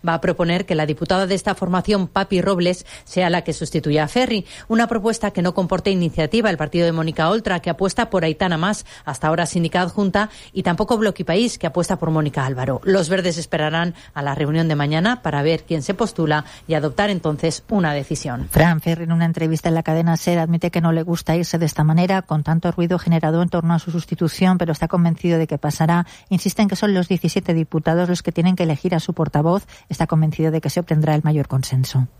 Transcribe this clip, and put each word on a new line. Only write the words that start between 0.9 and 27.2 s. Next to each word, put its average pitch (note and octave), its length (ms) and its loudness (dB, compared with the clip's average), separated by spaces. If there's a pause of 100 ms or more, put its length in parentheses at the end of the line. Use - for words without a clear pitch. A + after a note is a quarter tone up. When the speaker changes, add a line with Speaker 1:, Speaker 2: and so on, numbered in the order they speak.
Speaker 1:
de G3 100 0
esta G3 180 -2
formación, F#3 520 0
Papi F#3+ 360 0
Robles, F3+ 420 0 (200)
sea F3+ 260 0
la F3 140 0
que D#3+ 100 -4
sustituya D3+ 500 0
a C#3+ 40 -4
Ferri. A#3+ 360 0 (240)
Una A3+ 200 2
propuesta A3 420 -2
que F#3+ 120 -2
no F3+ 120 0
comporta F#3+ 340 0
iniciativa. F#3 600 0
El E3+ 80 -2
partido E3+ 260 0
de E3+ 80 2
Mónica D#3+ 380 0
Oltra, G3+ 300 0
que F3+ 100 -4
apuesta G3 400 -2
por F3+ 140 0
Aitana E3 340 0
Mas, G3+ 260 -2 (220)
hasta D3+ 220 -2
ahora E3+ 180 2
síndica E3+ 340 0
adjunta, G3 480 0 (240)
y F#3 120 -6
tampoco G#3+ 340 2
Bloc G#3 220 0
y E3 40 -4
País, A3 320 0
que E3+ 120 -4
apuesta F3 280 -2
por D#3+ 140 -2
Mónica D3+ 340 0
Álvaro. C3 460 -2
Los F#3 180 4
verdes F3 300 0
esperarán E3 560 -2 (200)
a C#3+ 80 -6
la C#3 120 -2
reunión D#3 320 0
de D#3 80 0
mañana D#3+ 480 0
para D3+ 200 -2
ver D#3+ 200 0
quién D#3 200 -4
se G3 120 -4
postula E3+ 500 0 (220)
y D#3+ 80 -2
adoptar D#3 340 0
entonces E3 600 -2
una F3 240 2
decisión. C#3 580 -6
Speaker 2:
Fran D#3+ 300 4
Ferri, E3 240 -2
en E3 80 -2
una E3 140 2
entrevista E3 420 0
en E3 80 2
la E3 80 -2
cadena E3 320 2
ser, F3 240 0
admite E3+ 320 0
que E3+ 80 0
no E3 100 2
le E3 140 0
gusta E3 320 -2
irse E3+ 220 -2
de E3 80 2
esta D3+ 180 0
manera, F3+ 380 2
con D3+ 200 -2
tanto E3 300 0
ruido F3 260 0
generado E3 440 2
en F3+ 60 0
torno E3+ 260 0
a D#3+ 40 2
su D#3+ 140 -6
sustitución, F3+ 680 0
pero E3+ 140 0
está E3 160 -2
convencido E3+ 500 0
de D#3+ 80 0
que D3+ 100 -4
pasará. E3 500 0 (240)
Insiste F#3+ 320 0
en G3+ 60 4
que F#3+ 60 0
son G#3 180 0
los F3+ 140 2
diecisiete F3 480 0